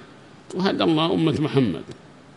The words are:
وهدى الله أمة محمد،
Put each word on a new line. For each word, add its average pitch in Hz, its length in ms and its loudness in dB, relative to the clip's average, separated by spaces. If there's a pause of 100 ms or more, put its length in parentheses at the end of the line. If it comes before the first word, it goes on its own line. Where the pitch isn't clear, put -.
(560)
وهدى 190 280 0
الله 165 300 2
أمة 156 280 0
محمد، 131 420 0 (520)